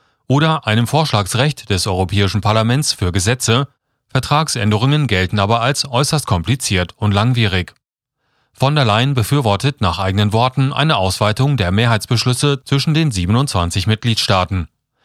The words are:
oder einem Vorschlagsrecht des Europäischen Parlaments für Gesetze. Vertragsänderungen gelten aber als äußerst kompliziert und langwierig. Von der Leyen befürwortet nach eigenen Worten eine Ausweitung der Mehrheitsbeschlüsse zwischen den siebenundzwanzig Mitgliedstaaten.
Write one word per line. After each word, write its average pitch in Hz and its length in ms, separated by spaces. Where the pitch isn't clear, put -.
oder 156 380
einem 113 220
Vorschlagsrecht 139 840
des 98 180
Europäischen 95 520
Parlaments 113 540
für 90 180
Gesetze. 120 560
Vertragsänderungen 131 1000
gelten 92 320
aber 110 200
als 131 260
äußerst 139 400
kompliziert 90 680
und 104 160
langwierig. 101 600
Von 139 220
der 143 100
Leyen 117 280
befürwortet 123 680
nach 87 180
eigenen 98 320
Worten 131 400
eine 147 240
Ausweitung 107 600
der 90 140
Mehrheitsbeschlüsse 120 920
zwischen 139 300
den 156 180
siebenundzwanzig 95 760
Mitgliedstaaten. 98 840